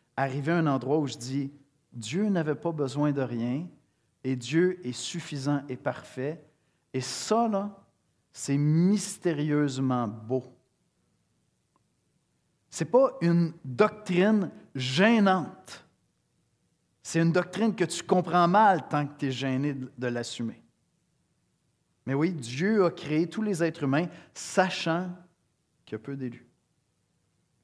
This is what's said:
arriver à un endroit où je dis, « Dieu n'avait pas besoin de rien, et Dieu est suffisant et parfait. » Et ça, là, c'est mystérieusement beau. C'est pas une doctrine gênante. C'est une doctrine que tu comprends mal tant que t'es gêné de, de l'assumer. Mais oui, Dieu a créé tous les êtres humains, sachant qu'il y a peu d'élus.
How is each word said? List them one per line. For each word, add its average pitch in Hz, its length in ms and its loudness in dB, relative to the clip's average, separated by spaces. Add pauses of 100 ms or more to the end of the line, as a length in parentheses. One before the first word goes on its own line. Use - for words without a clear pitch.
(160)
arriver 135 360 -2
à 175 60 2
un 160 100 2
endroit 135 320 2
où 147 80 0
je 117 100 -8
dis, « 135 340 -4 (420)
Dieu 127 360 -4
n'avait 156 260 0
pas 170 160 -4
besoin 147 400 0
de 139 100 0
rien, 123 460 -4 (560)
et 131 140 -2
Dieu 165 500 0
est 123 60 -4
suffisant 143 760 -4
et 131 80 -6
parfait. » 135 680 -6 (520)
Et 131 80 -2
ça, 226 460 0
là, 202 280 -2 (560)
c'est - 260 -2
mystérieusement 147 1500 2
beau. 113 360 -4 (2250)
C'est - 160 -4
pas 254 340 4
une 170 320 4 (140)
doctrine 185 840 2 (260)
gênante. 185 1080 2 (1160)
C'est - 160 -2
une 165 140 4
doctrine 180 420 0
que - 80 0
tu - 180 -4
comprends 175 460 4
mal 185 400 4
tant 147 180 -2
que 143 120 -10
t'es 139 120 -2
gêné 131 440 -2
de, 127 240 -10
de 123 100 -4
l'assumer. 120 560 -6 (1400)
Mais 131 80 -2
oui, 156 180 2
Dieu 165 540 0
a 165 60 2
créé 156 380 -2
tous 220 120 -6
les 202 200 -2
êtres 160 220 -2
humains, 147 240 2 (260)
sachant 180 760 -2 (760)
qu'il 110 120 -10
y - 20 -8
a - 0 -
peu 139 160 -10
d'élus. 127 320 -10 (1160)